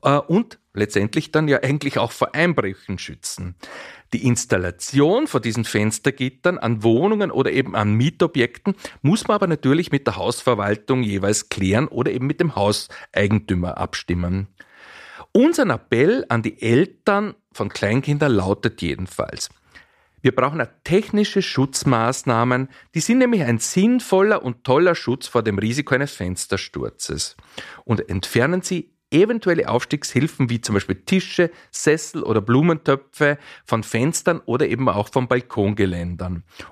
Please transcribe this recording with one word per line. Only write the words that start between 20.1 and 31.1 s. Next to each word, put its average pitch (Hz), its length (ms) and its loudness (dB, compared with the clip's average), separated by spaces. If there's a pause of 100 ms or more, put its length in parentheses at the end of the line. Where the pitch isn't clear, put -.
Wir 127 120 2
brauchen 139 280 0
eine 113 100 -6 (120)
technische 208 600 0
Schutzmaßnahmen, 127 1300 0 (260)
die 160 60 0
sind 240 180 2
nämlich 240 240 2
ein 117 160 2
sinnvoller 208 840 2
und 123 220 -8
toller 160 320 4
Schutz - 320 -4
vor 117 160 2
dem 101 160 0
Risiko 120 340 -2
eines 139 200 0
Fenstersturzes - 1200 -6 (480)
und - 260 -2
entfernen 131 540 0
Sie - 320 -6 (160)
eventuelle 190 580 2
Aufstiegshilfen 127 800 -2
wie 117 120 -2
zum 110 120 -4
Beispiel 98 320 -2
Tische, 180 460 0 (200)